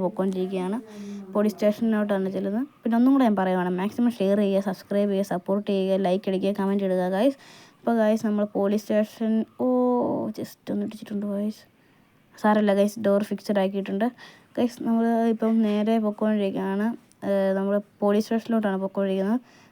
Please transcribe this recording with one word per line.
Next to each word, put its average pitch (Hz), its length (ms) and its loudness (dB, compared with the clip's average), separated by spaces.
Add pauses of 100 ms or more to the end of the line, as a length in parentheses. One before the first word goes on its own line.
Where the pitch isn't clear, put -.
പോയിക്കൊണ്ടിരിക്കുകയാണ്. 185 720 -4 (560)
പോലീസ് 208 220 2
സ്റ്റേഷനിലോട്ടാണ് 208 800 0
ചെല്ലുന്നത്. 196 280 -2 (180)
പിന്നെ 226 160 0
ഒന്നും 254 160 6
കൂടെ 269 140 4
ഞാൻ 208 120 4
പറയുവാണ്, 185 300 0 (100)
മാക്സിമം 226 380 0
ഷെയർ 196 260 2
ചെയ്യുക, 196 240 2
സബ്സ്ക്രൈബ് 202 420 -2
ചെയ്യുക, 196 240 -2
സപ്പോർട്ട് 196 380 -4
ചെയ്യുക, 190 340 0
ലൈക്ക് 185 240 0
അടിക്കുക, 190 300 0
കമന്റ് 196 280 0
ഇടുക 185 160 0 (120)
ഗൈസ്. 262 200 2 (420)
അപ്പോൾ 233 220 -2
ഗൈസ്, 220 280 2
നമ്മൾ 208 160 0 (120)
പോലീസ് 202 300 0
സ്റ്റേഷൻ, 220 480 0 (320)
ഓ, - 20 2 (720)
just - 340 -10
ഒന്ന് 202 160 -2
ഇടിച്ചിട്ടുണ്ട് 208 380 -8 (100)
ഗൈസ്. 208 260 -4 (800)
സാരമില്ല 208 380 4
ഗൈസ്, 208 260 0
ഡോർ 202 240 4
ഫിക്സഡ് 202 340 -2
ആക്കിയിട്ടുണ്ട്. 196 440 -2 (500)
ഗൈസ്, 240 180 0 (120)
നമ്മൾ 226 180 2 (300)
ഇപ്പം 226 320 2
നേരെ 214 280 2 (120)
പൊക്കോണ്ടിരിക്കുകയാണ്. 202 800 0 (400)
ഏ, - 20 0 (260)
നമ്മൾ 196 180 0 (280)
പോലീസ് 208 240 4
സ്റ്റേഷനിലോട്ടാണ് 220 560 -2
പൊക്കോണ്ടിരിക്കുന്നത്. 190 580 -2 (320)